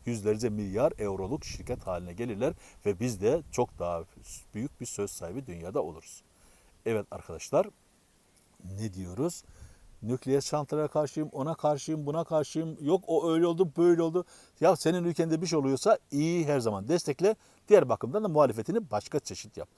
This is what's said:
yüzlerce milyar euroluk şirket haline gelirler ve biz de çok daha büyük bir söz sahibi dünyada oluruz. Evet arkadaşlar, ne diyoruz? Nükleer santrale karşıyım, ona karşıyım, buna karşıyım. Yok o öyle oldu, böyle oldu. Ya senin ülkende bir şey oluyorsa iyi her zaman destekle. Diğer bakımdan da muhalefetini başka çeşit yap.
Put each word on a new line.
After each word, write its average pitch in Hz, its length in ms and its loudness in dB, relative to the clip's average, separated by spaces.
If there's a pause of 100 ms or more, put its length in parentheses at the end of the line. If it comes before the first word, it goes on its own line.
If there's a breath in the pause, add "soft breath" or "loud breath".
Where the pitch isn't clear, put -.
yüzlerce 110 440 0
milyar 104 480 0
euroluk 101 480 -4
şirket - 420 -10
haline 87 260 -6
gelirler 117 400 -4 (320 loud breath)
ve 98 140 0
biz 113 220 -4
de 139 200 2 (100)
çok - 280 -2
daha 87 240 -4 (500)
büyük 110 280 -8
bir - 40 -8
söz - 260 -6
sahibi 117 360 -10
dünyada 87 360 -6
oluruz. - 400 -14 (640 soft breath)
Evet 107 260 -2
arkadaşlar, 113 560 -2 (1120)
ne 107 140 -4
diyoruz? 95 500 -6 (580 soft breath)
Nükleer 127 400 0
santrale 151 460 -2
karşıyım, 151 440 -2
ona 147 220 -4
karşıyım, 151 520 -2
buna 156 180 -2
karşıyım. 160 580 -2
Yok 180 260 2
o 165 240 2
öyle 165 160 4
oldu, 170 300 2
böyle 170 240 6
oldu. 170 240 0 (340 loud breath)
Ya 165 160 6
senin 170 280 0
ülkende 165 380 0
bir 180 60 -4
şey 160 120 2
oluyorsa 135 380 4 (140)
iyi 160 340 2
her 143 140 2
zaman 104 280 -2
destekle. 170 480 2 (340 soft breath)
Diğer 175 200 10
bakımdan 127 340 0
da 214 40 0
muhalefetini 151 640 2
başka 104 280 -4
çeşit - 380 -12
yap. 76 200 -12